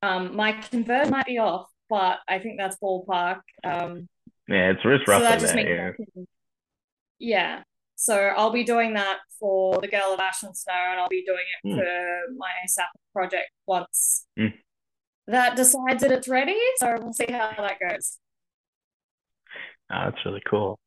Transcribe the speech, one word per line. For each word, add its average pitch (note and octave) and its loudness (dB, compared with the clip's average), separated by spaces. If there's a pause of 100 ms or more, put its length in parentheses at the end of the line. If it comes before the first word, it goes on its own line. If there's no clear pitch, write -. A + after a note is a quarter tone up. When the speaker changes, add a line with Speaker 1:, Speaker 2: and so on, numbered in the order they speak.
Speaker 1:
Um, F#3 -2
my G#3+ 2
conversion A#3+ 0
might C4+ 0
be B3 -4
off, G3 0 (220)
but F#3+ 2
I F#3+ 0
think G#3+ -10
that's F#3+ -4
ballpark. F#3 -2 (220)
Um, F3 -6 (400)
Speaker 2:
Yeah, F#2 4
it's, F#2 2
it's C3+ 6
Speaker 1:
so G3+ 8
that A#3 6
Speaker 2:
roughly A3+ 4
Speaker 1:
just - 2
Speaker 2:
that, - 2
Speaker 1:
means - 0
Speaker 2:
yeah. F2+ -2
Speaker 1:
I A3+ -10 (120)
can, F#3 -16 (920)
yeah. F3+ 0 (320)
So - 0
I'll G3 2
be A#3+ 0
doing A#3 2
that G3 -2 (200)
for F#3+ 2
The G3+ -6
Girl G3 2
of F#3 -4
Ash F#3+ -2
and F#3+ -14
Snow, - -6
and F3+ -2
I'll F3+ 0
be F#3 -2
doing F#3 -2
it F3+ -10
Speaker 2:
Hmm. G3 -2
Speaker 1:
for F3 -4
my F#3 -8 (160)
Sapphic - -4 (120)
project F#3 -2 (180)
once - 0 (100)
Speaker 2:
Hmm. G#2+ 2 (800)
Speaker 1:
that B3 2
decides B3+ 2
that C4+ 6
it's B3+ 0
ready. C#4 0 (180)
So A#3+ 0
we'll A3+ -10
see A#3+ -4
how A3 -2
that G3+ -4
goes. F3 -6 (1700)
Speaker 2:
Oh, F#2 -4
that's - -8
really G2 -6
cool. G#2 0